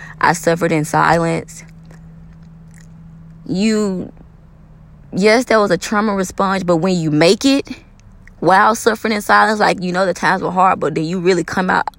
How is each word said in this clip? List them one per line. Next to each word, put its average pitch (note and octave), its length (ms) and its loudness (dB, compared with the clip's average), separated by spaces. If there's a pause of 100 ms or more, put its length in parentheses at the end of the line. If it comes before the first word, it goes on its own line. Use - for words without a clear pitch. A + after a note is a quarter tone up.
(200)
I D3 140 2
suffered E3+ 380 -2
in D#3 140 -2
silence, D#3+ 800 -2 (1800)
you, G3+ 680 -2 (1000)
yes, G#3+ 340 2
there A3+ 140 2
was G3+ 120 2
a E3+ 60 0
trauma G#3 380 -2
response, F#3+ 480 -4
but F3 140 0
when F#3 180 0
you D#3+ 160 -2
make E3 320 4
it C4+ 260 0 (720)
while G3+ 360 4
suffering A3 380 -2
in G#3 80 -4
silence, G#3 380 2
like, - 220 2
you F3+ 100 -4
know, F3+ 140 0
the F3 80 -2
times F3+ 280 0
were E3 100 -4
hard, F#3 280 2
but D#3 160 -2
then D#3+ 80 -2
you E3+ 160 -4
really E3+ 240 2
come F#3 260 -4
out F#3 180 0 (120)